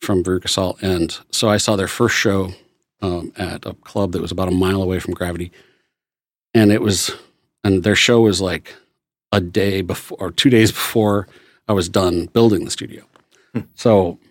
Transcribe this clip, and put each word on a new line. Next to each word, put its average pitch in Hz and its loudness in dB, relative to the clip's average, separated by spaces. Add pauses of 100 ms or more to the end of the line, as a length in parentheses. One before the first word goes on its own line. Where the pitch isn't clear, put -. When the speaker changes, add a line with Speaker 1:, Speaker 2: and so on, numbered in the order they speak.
Speaker 1:
from 92 0
Veruca 92 -2
Salt, 92 -4
and 87 -2 (140)
so - 0
I 104 4
saw 107 0
their 98 -2
first - 0
show, 98 0 (500)
um, 90 -6
at 87 -10
a - -10
club 98 -4
that 87 -4
was 87 -6
about 92 -2
a 90 0
mile 95 0
away 92 -2
from 87 -6
Gravity, 87 -8 (1000)
and 107 6
it 107 2
was, 98 -2 (520)
and 95 2
their 101 2
show 120 4
was, 101 4
like, 90 -6 (580)
a 101 2
day 95 -2
before, - -8
or 90 -8
two 135 2
days 110 6
before 104 0 (400)
I 110 0
was 92 0
done 87 0
building 113 4
the - -10
studio. - -12 (500)
Speaker 2:
Hmm. 113 -6 (120)
Speaker 1:
So 95 2 (120)